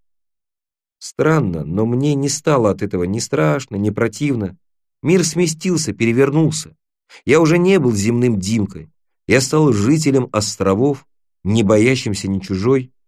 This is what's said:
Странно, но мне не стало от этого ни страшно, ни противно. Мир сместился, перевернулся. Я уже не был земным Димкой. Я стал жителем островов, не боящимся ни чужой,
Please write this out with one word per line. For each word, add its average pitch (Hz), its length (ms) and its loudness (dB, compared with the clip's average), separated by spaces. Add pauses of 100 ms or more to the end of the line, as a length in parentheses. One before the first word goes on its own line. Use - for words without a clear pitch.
(1000)
Странно, 123 640 -2
но 92 200 -2
мне 131 300 0
не 139 140 -2
стало 135 400 0
от 92 120 -2
этого 95 220 -4
ни 98 160 -4
страшно, 143 560 -2
ни 101 140 -2
противно. 113 680 -4 (440)
Мир 175 240 2
сместился, 160 680 -2
перевернулся. 139 840 0 (480)
Я 143 160 4
уже 165 160 4
не 185 200 4
был 127 140 2
земным 117 480 0
Димкой. 95 500 -4 (380)
Я 123 140 4
стал 151 320 2
жителем 131 580 0
островов, 107 760 -2 (380)
не 107 180 0
боящимся 107 680 0
ни 98 100 -2
чужой, 120 520 -2 (160)